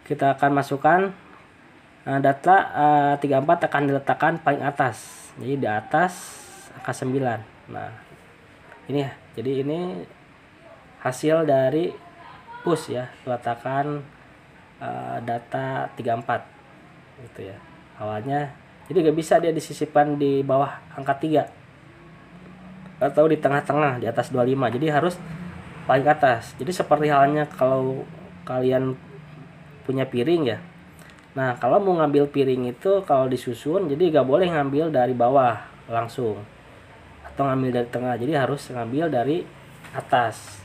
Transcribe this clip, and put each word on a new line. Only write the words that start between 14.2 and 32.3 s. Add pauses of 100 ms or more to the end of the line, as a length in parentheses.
eh,
data
tiga,
empat. (800)
Gitu
ya. (420)
Awalnya, (320)
jadi
gak
bisa
dia
disisipkan
di
bawah (240)
angka
tiga (1500)
atau
di
tengah-tengah,
di
atas
dua
lima.
Jadi
harus (640)
paling
atas.
Jadi
seperti
halnya
kalau (400)
kalian (880)
punya
piring
ya. (720)
Nah,
kalau
mau
ngambil